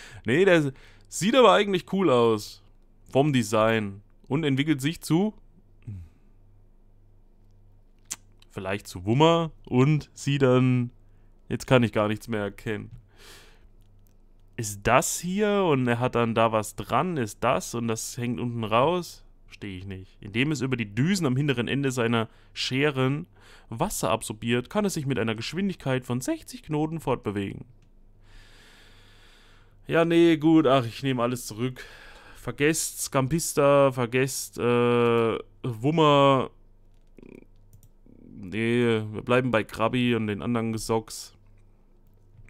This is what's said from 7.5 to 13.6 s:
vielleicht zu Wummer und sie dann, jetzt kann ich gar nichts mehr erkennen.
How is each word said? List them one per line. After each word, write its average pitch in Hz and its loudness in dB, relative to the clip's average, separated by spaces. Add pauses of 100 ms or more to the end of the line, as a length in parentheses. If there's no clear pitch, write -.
vielleicht 101 -8
zu 90 -12
Wummer 160 4 (140)
und 139 2
sie 143 -2
dann, 127 4 (560)
jetzt - -8
kann 127 6
ich 107 0
gar 107 0
nichts 107 -6
mehr 110 -4
erkennen. 104 -8 (1600)